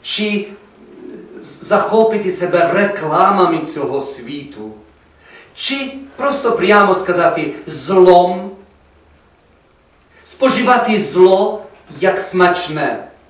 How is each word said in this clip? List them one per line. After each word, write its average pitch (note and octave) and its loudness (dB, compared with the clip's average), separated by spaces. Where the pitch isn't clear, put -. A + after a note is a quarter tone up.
чи G#3 -4
захопити G#3 0
себе E3+ 0
рекламами F#3 0
цього C#3 -6
світу, B2 -14
чи C4+ -6
просто C4+ -2
прямо G3 2
сказати E3 -2
злом, F3+ 4
споживати A#3 0
зло F#3+ 2
як F#3 0
смачне. F3 -2